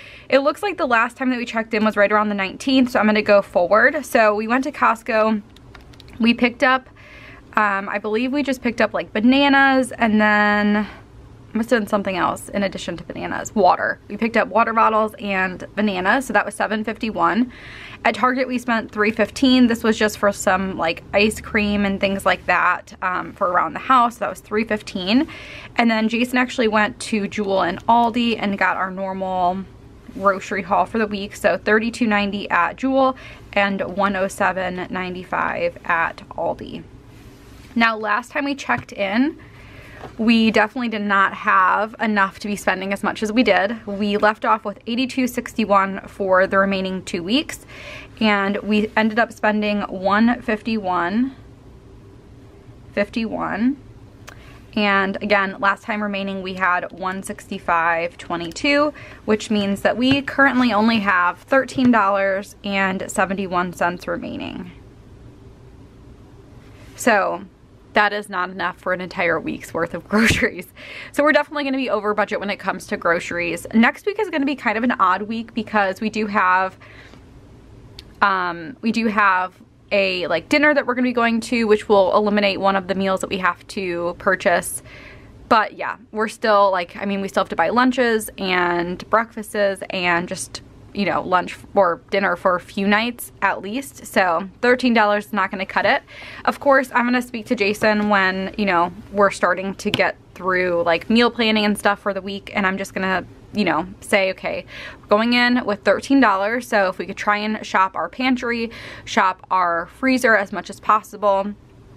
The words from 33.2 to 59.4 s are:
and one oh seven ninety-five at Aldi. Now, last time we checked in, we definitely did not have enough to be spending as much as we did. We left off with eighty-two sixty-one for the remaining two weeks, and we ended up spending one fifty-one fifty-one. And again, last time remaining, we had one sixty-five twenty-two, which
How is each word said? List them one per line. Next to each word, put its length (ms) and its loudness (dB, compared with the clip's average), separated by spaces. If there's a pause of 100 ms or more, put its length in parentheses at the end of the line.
and 280 2
one 340 -2
oh 120 0
seven 600 -2
ninety-five 960 -4
at 460 0
Aldi. 500 -6 (920)
Now, 200 4
last 360 -2
time 140 -2
we 100 -2
checked 360 -4
in, 460 -2 (800)
we 340 4
definitely 380 0
did 120 -6
not 320 2
have 680 2
enough 380 0
to 100 -8
be 80 -4
spending 340 -2
as 120 -4
much 200 -2
as 80 -2
we 100 2
did. 460 2
We 300 -2
left 260 2
off 220 0
with 200 -8
eighty-two 420 -2
sixty-one 800 0
for 380 2
the 120 0
remaining 480 0
two 180 -6
weeks, 420 -4 (540)
and 380 2
we 400 0
ended 200 2
up 140 2
spending 520 -2
one 580 0
fifty-one 920 -2 (1600)
fifty-one. 840 -2 (1000)
And 460 0
again, 380 0
last 240 0
time 200 -6
remaining, 380 -6
we 140 -8
had 360 0
one 320 -8
sixty-five 920 -2
twenty-two, 760 -2 (300)
which 260 -2